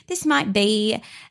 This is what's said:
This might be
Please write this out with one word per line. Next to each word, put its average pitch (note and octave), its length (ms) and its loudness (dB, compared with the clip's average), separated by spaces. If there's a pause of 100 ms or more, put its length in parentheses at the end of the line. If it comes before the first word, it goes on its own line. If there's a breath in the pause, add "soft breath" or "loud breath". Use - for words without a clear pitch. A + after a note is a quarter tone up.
This F4+ 180 -6
might C#4+ 260 2
be G#3+ 480 2 (320 loud breath)